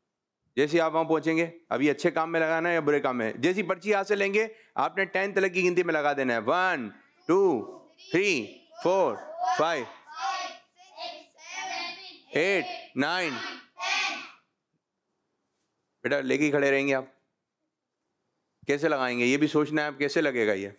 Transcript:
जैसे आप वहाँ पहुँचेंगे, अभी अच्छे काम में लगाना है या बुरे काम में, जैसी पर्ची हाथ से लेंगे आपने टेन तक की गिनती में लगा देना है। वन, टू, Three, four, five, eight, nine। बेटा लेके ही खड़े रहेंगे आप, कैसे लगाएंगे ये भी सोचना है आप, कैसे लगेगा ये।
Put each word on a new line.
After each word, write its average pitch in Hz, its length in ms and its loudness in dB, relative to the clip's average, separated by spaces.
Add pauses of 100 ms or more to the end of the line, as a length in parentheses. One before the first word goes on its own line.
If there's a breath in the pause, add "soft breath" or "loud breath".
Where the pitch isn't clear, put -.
(580)
जैसे 147 220 2
आप 160 140 2
वहाँ 160 120 2
पहुँचेंगे, 160 460 0 (200)
अभी 131 180 2
अच्छे 147 220 2
काम 160 180 -2
में 165 100 0
लगाना 165 300 0
है 170 60 2
या 165 80 2
बुरे 147 160 4
काम 135 160 0
में, 110 260 -2
जैसी 185 240 0
पर्ची 185 260 -2
हाथ 196 140 2
से 202 100 0
लेंगे 202 340 0 (300 loud breath)
आपने 165 280 -2
टेन 190 260 -2
तक 190 120 2
की 180 160 -2
गिनती 180 220 2
में 170 100 0
लगा 147 200 2
देना 131 200 0
है। 117 80 0
वन, 151 500 0 (380)
टू, 180 100 6 (640)
Three, 196 260 0 (540)
four, 165 320 2 (440)
five, 151 260 0 (2500)
eight, 180 280 0 (320)
nine। 160 360 -2 (2750)
बेटा 139 180 0
लेके 135 220 2
ही 151 80 4
खड़े 139 200 4
रहेंगे 139 220 2
आप, 135 180 -2 (1500)
कैसे 143 240 0
लगाएंगे 123 380 2
ये 131 120 4
भी 147 120 4
सोचना 151 320 2
है 151 60 -2
आप, 139 100 -8
कैसे 143 240 0
लगेगा 120 340 2
ये। 98 240 -6